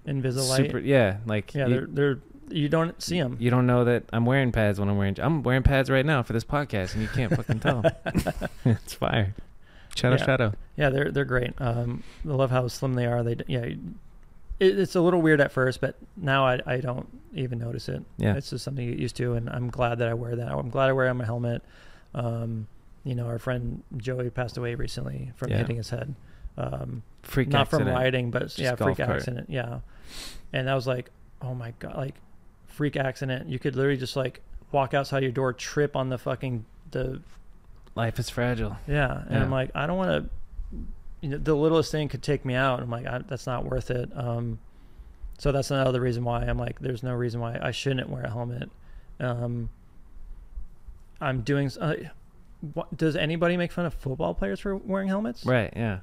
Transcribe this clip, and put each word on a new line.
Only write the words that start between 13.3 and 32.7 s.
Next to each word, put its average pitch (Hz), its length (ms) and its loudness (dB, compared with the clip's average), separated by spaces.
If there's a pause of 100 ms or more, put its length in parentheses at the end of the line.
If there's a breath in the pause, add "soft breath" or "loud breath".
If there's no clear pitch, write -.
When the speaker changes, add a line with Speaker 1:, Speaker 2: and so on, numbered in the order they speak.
Speaker 1:
d-, - 120 -6
yeah, 127 120 0
it, - 180 -4 (1000)
it's 185 160 2
a 180 60 4
little 175 220 6
weird 156 180 8
at - 120 4
first, 127 280 2
but - 160 -2 (200)
now 135 300 2
I, 127 200 4
I 127 120 0
don't 127 300 -4 (260)
even 123 240 -4
notice 117 300 -6
it. 135 140 -4 (160)
Speaker 2:
Yeah. 104 160 4
Speaker 1:
It's 139 160 -4
just 131 140 -6
something 131 200 -4
you 120 80 -2
get - 80 -4
used 120 160 -2
to, 123 180 0
and 117 140 -2
I'm 123 220 -4
glad 120 300 0
that 117 80 2
I 117 60 0
wear 117 220 -4
that. 117 160 -4
I'm 139 180 -2
glad 135 180 4
I 135 40 4
wear 131 140 4
it 127 40 4
on 123 60 0
my 123 80 -2
helmet. 120 380 -2 (520 loud breath)
Um, 117 520 -4 (380)
you 127 100 -4
know, 120 120 -2
our 117 120 -4
friend 120 440 -4 (140)
Joey 123 340 -4
passed 120 280 -4
away 120 160 -2
recently 131 600 -4
from - 140 -4
Speaker 2:
Yeah. 107 80 2
Speaker 1:
hitting 117 180 0
his 110 140 -6
head. 123 240 -4 (440 soft breath)
Um, 127 440 -4 (200)
Speaker 2:
Freak 135 260 0
Speaker 1:
not 143 140 6
Speaker 2:
accident. - 260 2
Speaker 1:
from 123 80 2
riding, 127 340 2
but 123 140 0
Speaker 2:
Just 147 140 -8
Speaker 1:
yeah, 127 160 0
Speaker 2:
golf 131 220 2
Speaker 1:
freak - 0 - (100)
Speaker 2:
cart. 123 120 2
Speaker 1:
accident. 123 300 -6
Yeah. 123 320 -4 (720 loud breath)
And 131 160 0
I 135 60 2
was 127 120 0
like, 123 240 -2 (300)
"Oh 127 140 -6
my 117 240 -8
God," - 180 -10
like, 139 180 -4 (520)
freak 147 300 -2